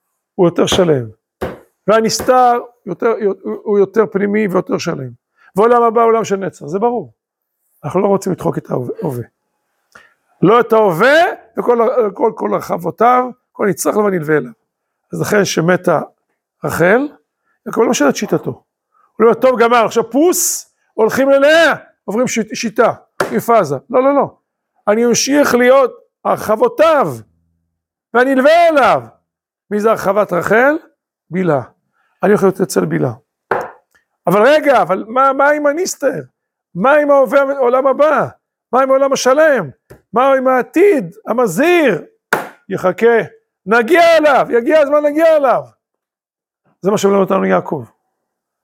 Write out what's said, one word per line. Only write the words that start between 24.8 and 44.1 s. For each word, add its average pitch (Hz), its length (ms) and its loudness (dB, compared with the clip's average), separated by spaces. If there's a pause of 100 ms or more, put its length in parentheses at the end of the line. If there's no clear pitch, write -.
אני 220 180 0
אמשיך 262 500 0
להיות 247 360 2 (340)
הרחבותיו, 233 840 0 (1080)
והנלווה 269 540 2
אליו. 226 340 2 (680)
מי 208 80 -2
זה 214 100 0
הרחבת 196 440 -2
רחל? 240 440 0 (520)
בלהה. 160 320 -2 (640)
אני 190 80 2
הולך 190 120 2
להיות 190 180 0
אצל 180 240 -2
בלהה. 151 280 -4 (1120)
אבל 196 140 2
רגע, 277 400 2
אבל 190 260 -4
מה, 269 260 0
מה 277 160 0
עם 294 160 -2
הנסתר? 285 560 -4 (540)
מה 240 180 2
עם 294 180 2
ההווה, 277 300 2
העולם 269 460 0
הבא? 269 400 0 (440)
מה 247 100 0
עם 269 80 -2
העולם 269 240 2
השלם? 262 560 0 (440)
מה 262 200 2
עם 262 140 0
העתיד, 254 680 0 (120)
המזהיר? 240 800 0 (640)
יחכה, 190 480 0 (480)
נגיע 320 520 4